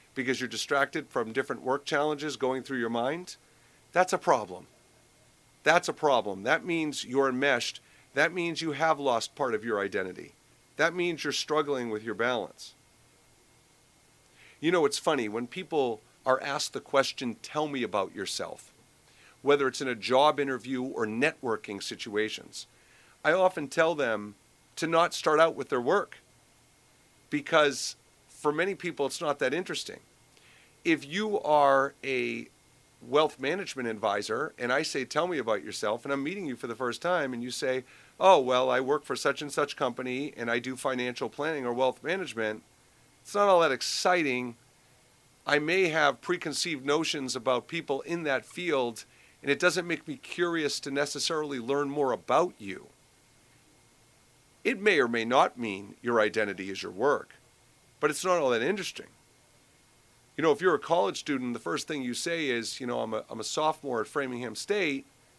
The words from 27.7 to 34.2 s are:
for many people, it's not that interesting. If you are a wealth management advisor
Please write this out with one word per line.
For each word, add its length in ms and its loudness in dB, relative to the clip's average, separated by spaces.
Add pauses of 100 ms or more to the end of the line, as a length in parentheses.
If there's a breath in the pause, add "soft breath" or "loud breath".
for 220 -2
many 240 0
people, 320 -4
it's 140 -8
not 180 -2
that 140 2
interesting. 460 -6 (840 soft breath)
If 180 2
you 360 -2
are 640 4
a 440 -4 (540)
wealth 380 0
management 480 -4
advisor 720 -2